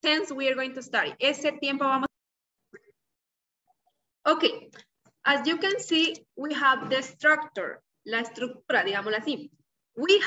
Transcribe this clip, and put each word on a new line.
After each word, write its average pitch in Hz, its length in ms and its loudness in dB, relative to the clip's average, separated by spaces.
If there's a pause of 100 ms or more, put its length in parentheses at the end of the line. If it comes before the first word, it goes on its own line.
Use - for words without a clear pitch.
tense 320 320 0
we 269 160 -2
are 262 60 0
going 254 180 -4
to 262 100 -12
study. 190 360 -2
Ese 285 400 0
tiempo 277 260 -2
vamos. 269 220 2 (2250)
Ok, 320 180 4 (800)
as 277 240 2
you 330 100 0
can 381 220 -2
see, 330 360 0 (200)
we 294 180 -6
have 269 360 2
the 262 120 0
structure, 302 800 0 (240)
la 226 160 -2
estructura, 233 600 -2
digámoslo 202 340 -2
así. 226 340 -6 (440)
We 359 320 6